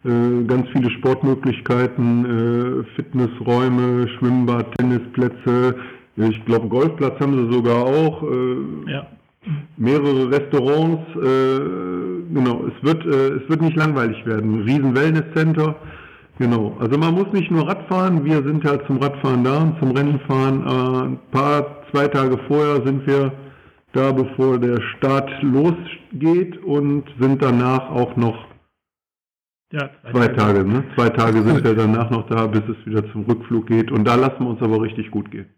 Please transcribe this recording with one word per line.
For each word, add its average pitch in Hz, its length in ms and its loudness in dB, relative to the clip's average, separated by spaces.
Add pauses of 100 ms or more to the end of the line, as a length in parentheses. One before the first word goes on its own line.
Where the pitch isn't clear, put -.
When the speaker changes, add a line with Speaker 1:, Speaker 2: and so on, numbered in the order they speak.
Speaker 1:
Äh, 120 420 2
ganz 127 260 0
viele 123 180 2
Sportmöglichkeiten, 123 1300 0
äh, 120 600 -2 (120)
Fitnessräume, 123 1120 0 (100)
Schwimmbad, 120 600 0
Tennisplätze. 123 960 0 (400)
Ich 110 300 0
glaub, 113 240 2
Golfplatz 139 500 0
haben 139 260 2
sie 117 60 0
sogar 120 320 2
auch. 156 380 0
Äh, 135 680 -4
Speaker 2:
Ja. 139 160 -8 (720)
Speaker 1:
mehrere 131 540 2
Restaurants. 147 840 0
Äh, 175 1160 -2
genau, 127 340 0
es - 160 -8
wird, 160 220 0
äh, 135 380 0
es - 80 -14
wird 156 100 0
nicht 160 160 0
langweilig 139 480 0
werden. 110 360 0
Ein - 20 -4
riesen 135 320 2
Wellnesscenter. 156 840 2 (640)
Genau, 117 400 0
also 120 200 0
man 165 160 2
muss 190 180 0
nicht 190 180 0
nur 160 180 2
Rad - 200 -6
fahren, 185 360 0
wir 151 200 2
sind 151 200 0
ja 143 220 2
zum 135 120 0
Radfahren 135 440 0
da 135 160 2
und 160 220 2
zum 135 100 2
Rennen 143 360 0
fahren. 135 380 0
Äh, 127 420 0
ein 131 120 -6 (140)
paar, 143 580 0
zwei 143 180 2
Tage 131 380 2
vorher 147 400 2
sind 135 200 -2
wir 139 260 2 (600)
da, 135 200 2
bevor 131 460 2
der 120 220 0 (160)
Start 135 320 0 (140)
losgeht 165 1200 0
und 143 400 0 (140)
sind 135 240 4
danach 127 480 2
auch 127 260 -2
noch 117 200 0 (1400)
Speaker 2:
Ja, 143 180 -6 (120)
zwei - 100 -16
Speaker 1:
zwei 120 160 4
Speaker 2:
Tage. 127 80 -2
Speaker 1:
Tage, 101 320 2
ne? 127 160 0 (100)
Zwei 120 160 2
Tage 113 320 2
sind 110 140 4
Speaker 3:
Cool. 117 80 0
Speaker 1:
wir 113 100 2
danach 113 360 2
noch 113 180 -4
da, 113 180 0
bis 107 220 0
es - 180 -10
wieder 107 160 -2 (100)
zum 107 120 -6
Rückflug 113 420 -2
geht. 113 240 2
Und 110 140 2
da 120 100 2
lassen 131 260 2
wir 123 100 -2
uns 117 120 -6
aber 110 180 0
richtig 107 300 -6
gut 104 200 -6
gehen. - 160 -14 (120)